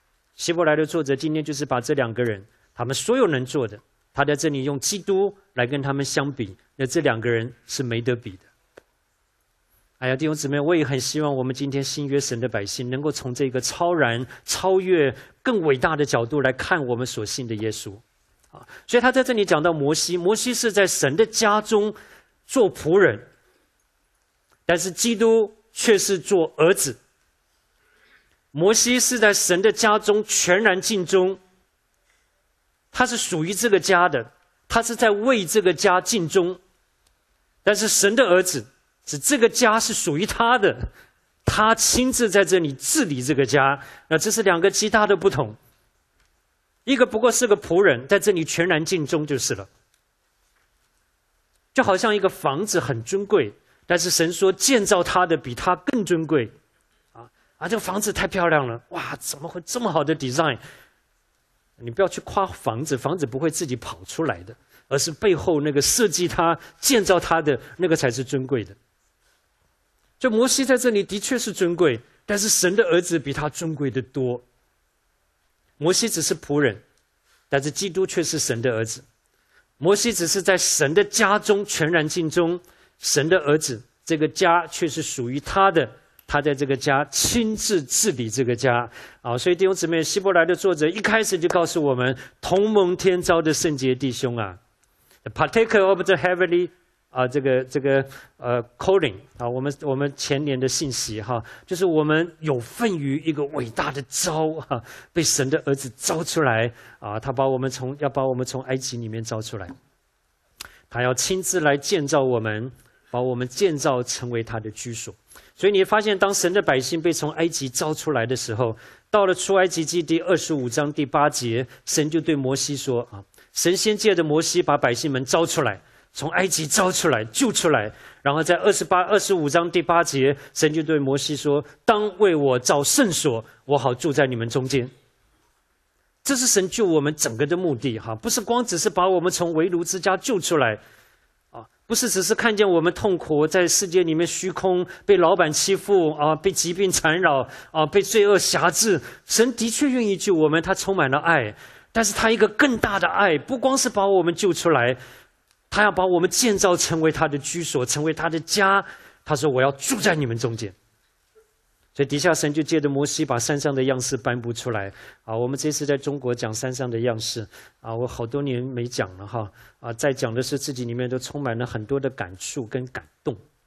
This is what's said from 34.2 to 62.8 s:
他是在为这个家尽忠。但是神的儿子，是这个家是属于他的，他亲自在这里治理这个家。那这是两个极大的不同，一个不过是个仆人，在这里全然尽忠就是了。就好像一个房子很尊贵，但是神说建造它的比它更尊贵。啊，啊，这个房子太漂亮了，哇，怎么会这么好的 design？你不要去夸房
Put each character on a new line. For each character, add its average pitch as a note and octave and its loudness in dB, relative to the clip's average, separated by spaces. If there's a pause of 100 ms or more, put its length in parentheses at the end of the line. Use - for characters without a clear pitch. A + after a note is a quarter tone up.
他 A#3 2
是 A#3 -4
在 A3+ 4
为 G#3 2
这 G#3 2
个 F3 4
家 F#3 4
尽 F3+ -2
忠。 F3+ 0 (1040)
但 G#3 4
是 G#3+ -2
神 G3+ 2
的 C4 6
儿 F3+ 4
子， C#3 -4 (400)
是 D3 -8
这 C#4 0
个 A3+ 4
家 A3 4
是 A3 -2
属 D3+ -2
于 F#3 0
他 A#3 2
的， F#3+ 2 (720)
他 A3 2
亲 B3+ 0
自 A#3 0
在 G3 6
这 F3+ 4
里 D3+ 0
治 C4+ 0
理 C#3 -4
这 C#3 0
个 C3+ 2
家。 C#3 2 (300)
那 D#3+ 2
这 G#3 0
是 A3 -2
两 F3+ 4
个 F#3+ 4
极 G#3+ -2
大 G#3 2
的 G3 4
不 F#3+ 2
同， G#2+ -4 (1300)
一 C4 2
个 A#3+ 6
不 G#3+ -4
过 A#3+ 4
是 A#3+ 0
个 G3+ 6
仆 F#3 0
人， C3 4
在 G3 4
这 G#3 2
里 E3 2
全 E3 -2
然 E3 2
尽 D#3+ -2
忠 D3+ 0
就 D3 -2
是 - -2
了。 F#2+ -14 (2000)
就 B3+ 4
好 G3+ 4
像 G#3 0
一 - 0
个 F#3+ 0
房 D#3 -2
子 F3+ 0
很 A#2 -4
尊 G3 -4
贵， C#3+ 2 (340)
但 F3 2
是 F3 -2
神 E3+ 0
说 F#3+ 2
建 G#3 2
造 F#3 4
它 F3+ 2
的 E3 2
比 B2+ -6
它 F3+ 0
更 - -2
尊 D#3+ 0
贵。 C3+ 0 (600)
啊， A#2 -20 (300)
啊， E3+ -8
这 A3 -2
个 G#3 -2
房 F#3+ -6
子 G#3 -4
太 F#3 -4
漂 E3+ 2
亮 D3 4
了， A#2 -8 (100)
哇， E3+ -10
怎 - -10
么 D3+ -12
会 F3+ -10
这 - -6
么 A3 -2
好 D#3 2
的 D3+ 0
design？ C3+ 0 (1200)
你 A#2 -12
不 A#2 -4
要 F#3 2
去 - -8
夸 F#3+ -2
房 A#2+ -6